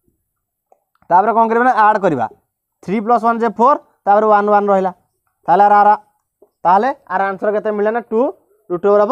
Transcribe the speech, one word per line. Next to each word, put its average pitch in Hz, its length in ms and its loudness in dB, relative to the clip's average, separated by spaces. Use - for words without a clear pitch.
ତାପରେ 196 260 2
କ'ଣ 226 140 2
କରିବା 233 180 0
ନା 247 60 0
ଆଡ଼୍ 208 180 0
କରିବା। 135 220 -2
ଥ୍ରୀ 180 200 -6
ପ୍ଲସ୍ 226 220 0
ୱାନ୍ 233 160 -2
ଯେ 233 60 -2
ଫୋର୍, 269 200 2
ତାପରେ 208 260 2
ୱାନ୍ 208 220 2
ୱାନ୍ 208 160 0
ରହିଲା। 190 220 0
ତାହେଲେ 185 200 2
ଆର, 208 220 4
ଆର, 190 60 -2
ଆଙ୍କର 196 240 -6
କେତେ 214 220 -4
ମିଳିଲା 208 200 -2
ନା 240 40 -4
ଟୁ 220 100 -2
root 175 200 -6
over 208 140 4
of 208 80 -4